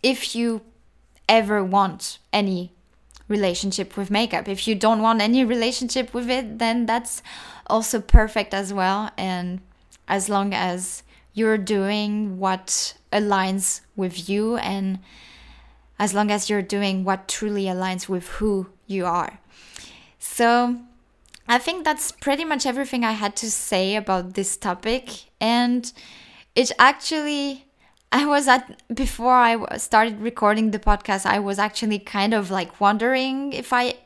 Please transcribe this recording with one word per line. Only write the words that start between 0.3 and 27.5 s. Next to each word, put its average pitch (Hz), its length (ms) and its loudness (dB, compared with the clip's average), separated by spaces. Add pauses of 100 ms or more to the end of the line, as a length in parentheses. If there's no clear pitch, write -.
you 233 260 -2 (680)
ever 208 340 4
want 185 560 -2 (140)
any 190 400 -2 (560)
relationship 196 680 -2
with 196 160 -6
makeup. 208 380 0
If 190 180 -4
you 220 80 2
don't 220 260 2
want 226 200 2
any 240 240 4
relationship 247 680 -2
with 247 160 -4
it, 226 300 -4
then 233 280 0
that's 240 340 -4 (460)
also 220 340 0
perfect 214 520 4
as 196 200 -4
well. 196 440 0
And 180 440 -4 (460)
as 196 200 0
long 202 260 0
as 185 500 -4 (300)
you're 220 240 2
doing 208 840 -2
what 190 560 -2 (180)
aligns 196 680 0 (140)
with 180 320 -4
you, 214 300 0
and 190 420 -4 (1000)
as 202 140 0
long 208 180 2
as 208 180 -2
you're 208 140 2
doing 196 400 -2
what 190 240 -2
truly 208 380 -2
aligns 185 440 -4
with 180 180 -4
who 202 400 -2 (200)
you 190 180 -2
are. 170 340 -2 (800)
So 240 600 2 (680)
I 240 120 4
think 330 260 -4
that's - 260 -2
pretty 285 320 -2
much 311 220 -2
everything 247 400 -2
I 220 60 0
had 208 260 -4
to 220 140 -4
say 190 440 0
about 185 380 -2
this 196 240 -4
topic. 220 680 -6 (140)
And 240 520 0 (640)
it 247 240 2
actually, 285 840 2 (460)